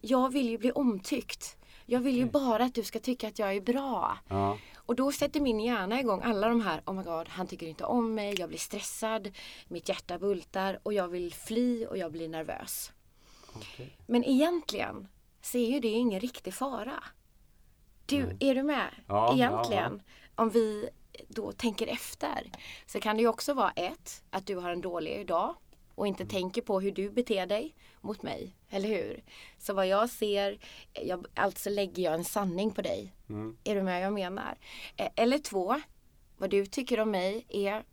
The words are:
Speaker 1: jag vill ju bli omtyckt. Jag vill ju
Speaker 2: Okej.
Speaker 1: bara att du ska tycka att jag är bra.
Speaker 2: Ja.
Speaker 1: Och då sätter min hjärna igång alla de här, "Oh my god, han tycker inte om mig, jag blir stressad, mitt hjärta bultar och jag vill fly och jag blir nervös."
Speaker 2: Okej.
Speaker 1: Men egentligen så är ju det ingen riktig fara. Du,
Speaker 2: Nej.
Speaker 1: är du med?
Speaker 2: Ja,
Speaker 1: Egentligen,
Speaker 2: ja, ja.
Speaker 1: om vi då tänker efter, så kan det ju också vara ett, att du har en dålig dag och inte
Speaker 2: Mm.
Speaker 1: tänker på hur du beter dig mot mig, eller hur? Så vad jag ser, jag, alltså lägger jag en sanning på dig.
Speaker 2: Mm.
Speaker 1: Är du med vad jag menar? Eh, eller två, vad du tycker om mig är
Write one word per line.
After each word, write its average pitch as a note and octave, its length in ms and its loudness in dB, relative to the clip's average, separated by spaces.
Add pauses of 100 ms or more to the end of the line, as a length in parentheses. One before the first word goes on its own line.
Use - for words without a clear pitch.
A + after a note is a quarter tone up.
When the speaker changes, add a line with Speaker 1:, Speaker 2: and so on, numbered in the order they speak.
Speaker 1:
jag B3+ 320 4
vill C4 160 2
ju A3+ 100 0
bli A3+ 140 4
omtyckt. - 800 0 (360)
Jag B3 100 4
vill B3+ 160 2
ju B3 120 4
Speaker 2:
Okej. A#3 40 -4
Speaker 1:
bara B3 320 4
att B3+ 100 0
du A3+ 80 -2
ska G3 160 -4
tycka B3 300 -2
att G3+ 100 -10
jag G3 180 2
är G3+ 40 0
bra. A#3+ 580 0 (100)
Speaker 2:
Ja. G3 300 2 (180)
Speaker 1:
Och - 200 -2
då C4+ 160 2
sätter C#4+ 280 0
min A#3 200 2
hjärna A3+ 400 0
igång G#3+ 240 0
alla G#3+ 240 2
de A#3 120 4
här, F3+ 260 -2
"Oh F#3+ 80 -4
my F#3+ 80 -4
god, E3 260 -4
han F#3 180 -6
tycker F3 200 -10
inte D#3+ 180 -10
om A3+ 300 2
mig, G3+ 240 -2
jag F3 100 -4
blir E3 100 -10
stressad, G#3 720 -4 (380)
mitt F3 200 -8
hjärta F3+ 300 -4
bultar F#3+ 640 -2
och G#3 100 -2
jag F#3+ 160 2
vill F3 260 -4
fly A#3+ 520 0
och - 120 -4
jag E3 140 -4
blir E3 160 -6
nervös." - 640 -6 (640)
Speaker 2:
Okej. B2 400 -16 (100)
Speaker 1:
Men A#3+ 180 4
egentligen C#4 840 2 (340)
så - 160 -2
är A#3 120 4
ju C#4 100 2
det A#3 80 2
ingen G#3+ 320 2
riktig A#3 340 -6
fara. C4 500 -6 (1000)
Du, C#4 200 2
Speaker 2:
Nej. - 140 -6
Speaker 1:
är C4+ 140 6
du C4 80 2
med? C#4 260 0 (180)
Speaker 2:
Ja, A3 280 6
Speaker 1:
Egentligen, A#3 580 2 (140)
Speaker 2:
ja, - 60 -20 (240)
ja. G#3+ 60 4
Speaker 1:
om A3+ 80 4
vi A3 380 2 (400)
då G#3 240 -6
tänker A3 340 -2
efter, - 640 -6 (360)
så G3+ 140 -6
kan G#3+ 160 2
det A3 60 4
ju A#3 60 8
också A3+ 260 0
vara A3 160 2
ett, - 600 -8
att F#3+ 160 -4
du G3 100 -4
har F3+ 140 -4
en F3 100 -2
dålig F3 460 -4
dag F#3+ 280 2 (400)
och - 120 -2
inte G3 160 -2
Speaker 2:
Mm. - 80 -8
Speaker 1:
tänker F#3 320 -2
på F#3+ 180 2
hur G3 120 0
du G3 180 -4
beter G#3 360 0
dig G#3+ 280 -2 (260)
mot G#3 220 -8
mig, - 320 -8 (160)
eller G3 180 -2
hur? F#3 320 -2 (380)
Så - 160 -4
vad F#3+ 120 4
jag G#3 240 4
ser, G3+ 480 0 (340)
jag, - 420 -4
alltså G3 360 0
lägger G3 320 -2
jag D#3+ 120 2
en F3 100 -2
sanning G3 460 0
på G3+ 120 -4
dig. F#3+ 320 -4 (140)
Speaker 2:
Mm. A2 360 -6
Speaker 1:
Är G#3+ 100 0
du G3 80 2
med F#3 120 0
vad F3+ 120 0
jag G3+ 60 0
menar? F#3+ 460 -4 (380)
Eh, - 200 -2
eller B3 220 6
två, G3+ 420 0 (560)
vad F#3+ 140 -2
du G3 160 4
tycker B3 340 0
om A3 100 4
mig G3 380 0
är G3+ 440 0